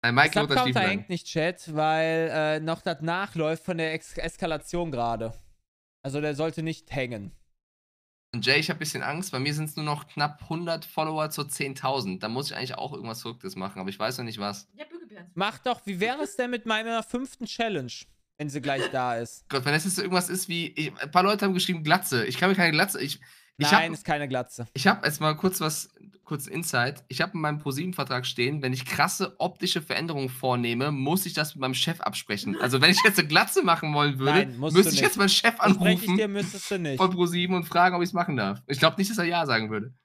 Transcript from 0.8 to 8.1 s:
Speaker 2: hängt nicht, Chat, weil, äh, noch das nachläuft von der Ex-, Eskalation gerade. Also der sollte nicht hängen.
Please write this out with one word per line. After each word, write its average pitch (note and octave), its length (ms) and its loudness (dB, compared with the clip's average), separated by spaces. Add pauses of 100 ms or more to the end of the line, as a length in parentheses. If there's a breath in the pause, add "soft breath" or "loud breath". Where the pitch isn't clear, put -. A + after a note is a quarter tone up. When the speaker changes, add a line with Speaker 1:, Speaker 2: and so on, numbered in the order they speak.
Speaker 2:
hängt G#3 120 -12
nicht, F3 160 -6
Chat, E3 500 -4
weil, D#3+ 560 2
äh, D#3 280 0
noch E3 200 -4
das D#3+ 220 -6
nachläuft E3 640 -2
von F3+ 140 -4
der D#3+ 140 -2
Ex-, - 240 -10
Eskalation E3 760 -4
gerade. A#2 420 -2 (720)
Also C#3 180 -4
der D3+ 140 -2
sollte D#3+ 280 -2
nicht D#3+ 320 -6
hängen. A#2+ 380 -6 (1000)